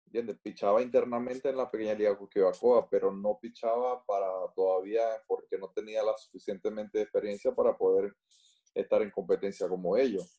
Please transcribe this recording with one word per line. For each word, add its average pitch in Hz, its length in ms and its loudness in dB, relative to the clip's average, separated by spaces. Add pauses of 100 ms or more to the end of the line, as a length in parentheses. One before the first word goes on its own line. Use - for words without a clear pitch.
¿entiendes? 113 360 -6
Pichaba 104 400 2
internamente 123 680 -2
en 127 80 -4
la 123 120 -2
pequeña 107 260 -2
liga 104 220 2
Coquibacoa, 101 720 2
pero 95 220 2
no 101 300 -2
pichaba 120 640 -4
para 98 240 -2 (260)
todavía, 92 480 2 (240)
porque - 300 -4
no 95 180 -8
tenía 107 260 -4
la 107 160 0
suficientemente 107 840 -6
experiencia 104 520 -2
para 120 240 2
poder 95 380 2 (580)
estar 104 280 0
en 104 100 -4
competencia 98 560 -2
como 92 300 -2
ellos. 107 420 -2